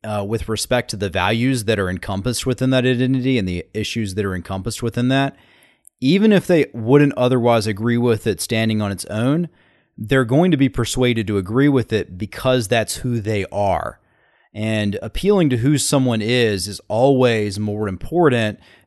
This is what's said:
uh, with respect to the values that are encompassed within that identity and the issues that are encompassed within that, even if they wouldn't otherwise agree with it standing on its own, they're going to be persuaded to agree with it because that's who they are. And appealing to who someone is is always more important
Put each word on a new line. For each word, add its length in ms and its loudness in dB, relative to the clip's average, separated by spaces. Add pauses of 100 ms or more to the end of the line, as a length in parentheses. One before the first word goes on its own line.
uh, 240 -4
with 200 -4
respect 440 -2
to 60 -8
the 120 -2
values 560 0
that 140 0
are 100 -2
encompassed 560 -6
within 240 0
that 160 2
identity 520 2
and 100 0
the 260 -4
issues 420 -4
that 100 -2
are 100 -4
encompassed 460 -8
within 280 -2
that, 260 0 (640)
even 320 4
if 160 4
they 260 4
wouldn't 400 2
otherwise 540 2
agree 300 -2
with 280 0
it 160 -2
standing 400 -2
on 100 -4
its 140 -10
own, 440 -2 (480)
they're 280 0
going 260 4
to 60 2
be 120 4
persuaded 580 0
to 100 0
agree 320 2
with 240 0
it 240 -4
because 500 -2
that's 300 -2
who 220 -4
they 320 -2
are. 480 -2 (560)
And 460 -2
appealing 480 2
to 80 0
who 200 2
someone 440 0
is 460 0
is 200 -12
always 680 2
more 300 -4
important 720 0 (280)